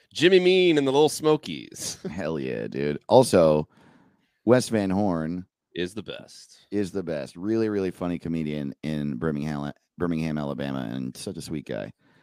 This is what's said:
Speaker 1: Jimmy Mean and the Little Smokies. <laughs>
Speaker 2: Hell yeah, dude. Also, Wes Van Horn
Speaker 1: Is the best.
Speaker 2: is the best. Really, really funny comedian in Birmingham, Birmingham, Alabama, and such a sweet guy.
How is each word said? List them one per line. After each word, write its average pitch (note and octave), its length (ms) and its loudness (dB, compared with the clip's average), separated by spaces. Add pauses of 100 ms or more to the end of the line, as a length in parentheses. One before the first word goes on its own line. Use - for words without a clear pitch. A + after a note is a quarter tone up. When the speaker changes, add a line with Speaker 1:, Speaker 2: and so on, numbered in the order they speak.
(140)
Speaker 1:
Jimmy F#3 260 6
Mean F3+ 380 4
and C#3 80 2
the C3+ 60 2
Little D3 180 4
Smokies. D3+ 960 -4
<laughs> F#3+ 80 -10
Speaker 2:
Hell D#2+ 280 -4
yeah, A#1 280 -6
dude. C#2+ 400 -4
Also, E2 600 6 (800)
Wes B2 240 4
Van G2+ 220 0
Horn F2+ 560 -2 (260)
Speaker 1:
Is F2+ 220 -6
the G#2 80 -10
best. - 640 -18
Speaker 2:
is G2+ 220 -4
the F#2+ 100 -4
best. D2+ 340 -8
Really, G#2+ 340 -2
really G2 200 -2
funny F2 300 -6
comedian D2+ 640 -4
in D2 320 -4
Birmingham, D2 560 -4 (260)
Birmingham, D#2+ 400 -4
Alabama, C2+ 560 -6
and B1+ 240 -8
such - 200 -10
a C3+ 40 -12
sweet D2 240 -10
guy. G#1 260 -8 (320)